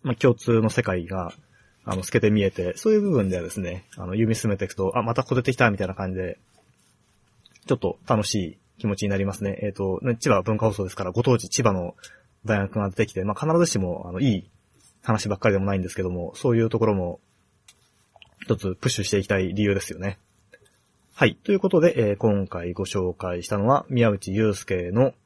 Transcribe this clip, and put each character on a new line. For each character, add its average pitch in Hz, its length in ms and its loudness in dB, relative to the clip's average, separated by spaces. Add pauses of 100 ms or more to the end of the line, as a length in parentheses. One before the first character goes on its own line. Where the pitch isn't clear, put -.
ま 131 100 -2
あ、 - 20 2
共 123 200 4
通 117 260 2
の 110 100 2
世 123 120 0
界 90 240 -2
が、 90 260 -6 (520)
あ 95 100 -6
の、 92 80 -4
透 - 100 -10
け 113 80 4
て 107 100 4
見 107 120 4
え 98 80 2
て、 90 260 -4
そ - 140 0
う - 20 6
い 214 40 6
う 208 40 4
部 202 100 0
分 110 180 2
で 92 80 -2
は 87 60 -4
で 87 80 -8
す 107 100 -8
ね、 90 240 -6 (120)
あ - 40 -16
の、 92 80 -8
読 107 180 2
み 110 80 2
進 110 160 -2
め 98 60 0
て 98 80 -2
い 95 40 -6
く - 60 -12
と、 95 220 -2
あ、 120 60 0
ま 113 120 -2
た - 80 0
こ - 80 -6
こ 135 60 2
出 123 60 2
て 131 100 0
き - 40 -2
た 120 140 6
み 98 80 -2
た 101 60 -2
い 92 40 -4
な 95 60 -6
感 95 180 -6
じ 95 60 -6
で、 92 200 -6 (1300)
ち - 60 0
ょ - 20 4
っ 120 40 -4
と - 280 -4
楽 110 180 2
し - 100 -6
い 90 240 -4 (200)
気 - 80 -6
持 101 80 0
ち - 80 -6
に 104 60 -2
な 98 80 0
り 98 80 0
ま 98 80 -4
す - 100 -10
ね。 98 200 -6
え 104 60 -4
っ 98 40 -6
と、 95 300 -4
ね、 120 140 -2
千 - 120 -4
葉 101 140 4
文 107 160 -2
化 113 80 0
放 107 60 2
送 98 120 -4
で 92 60 -6
す - 60 -16
か 101 80 -6
ら、 90 60 -4
ご 120 140 0
当 123 140 4
地 - 100 -6
千 - 160 -2
葉 104 80 4
の 90 220 -4 (500)
大 107 140 2
学 98 200 -2
が 101 120 0
出 92 60 -12
て 107 100 2
き - 60 -18
て、 117 120 -4
ま 104 120 -2
あ、 - 40 -10
必 160 180 2
ず 170 80 6
し 120 120 -2
も、 90 300 -4
あ 87 40 -10
の、 90 80 -4
い 139 60 2
い 98 240 0 (520)
話 107 260 -2
ば 101 80 0
っ - 20 -14
か 113 100 2
り 104 40 6
で 98 80 2
も 98 60 0
な 101 100 0
い - 20 0
ん 90 40 -2
で 90 60 -4
す - 80 -10
け 98 60 -4
ど 90 80 -2
も、 87 240 -6
そ - 160 0
う 117 60 4
い 113 60 4
う 113 60 2
と 110 120 -2
こ 110 60 4
ろ 107 80 4
も、 90 260 -4 (1200)
一 - 160 -2
つ 92 200 -6
プ - 120 -4
ッ - 20 -
シ - 100 -4
ュ 95 40 -2
し - 60 -4
て 101 80 2
い 95 60 0
き - 20 -8
た 101 120 0
い 92 160 -2
理 104 100 0
由 101 100 4
で 98 60 0
す - 120 -10
よ 90 60 -12
ね。 95 200 -6 (960)
は 151 120 2
い。 - 80 2
と - 160 -8
い 202 40 6
う 190 60 2
こ 190 100 0
と 175 100 6
で、 131 300 4
え - 20 0
ー、 101 40 0
今 101 300 2
回 87 280 -6
ご 98 100 -4
紹 90 320 -2
介 90 260 -6
し - 60 -12
た 104 100 -2
の 101 80 0
は、 135 220 2
宮 117 220 4
内 95 240 -4
悠 107 180 2
介 90 400 -4
の 127 220 2 (120)